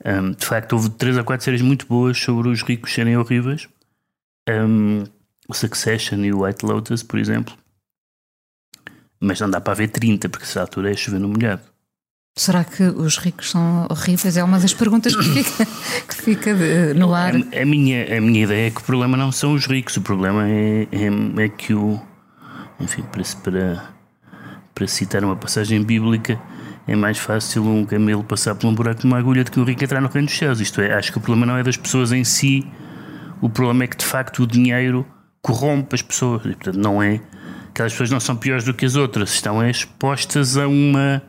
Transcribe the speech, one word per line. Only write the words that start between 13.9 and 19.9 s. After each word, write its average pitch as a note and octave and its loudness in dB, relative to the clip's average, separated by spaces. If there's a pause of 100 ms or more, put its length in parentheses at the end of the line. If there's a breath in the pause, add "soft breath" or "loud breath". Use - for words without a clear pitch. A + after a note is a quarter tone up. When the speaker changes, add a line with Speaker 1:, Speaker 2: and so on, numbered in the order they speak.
Speaker 2:
É F3+ 2
uma F#3 4
das F#3 4
perguntas A#3 2
que G#3+ 2
fica, G#3 2
<laughs> - -6
que - -10
fica G#3+ 0
de, E3 4
no F3 4
ar. F3 2
Speaker 1:
A, - -2
a C3+ 2
minha, C3+ 2
a A2 2
minha A2 4
ideia G#2+ 2
é A2 0
que A2+ -10
o - -12
problema B2+ 2
não C3+ 0
são D3 0
os C#3 0
ricos, C3 -2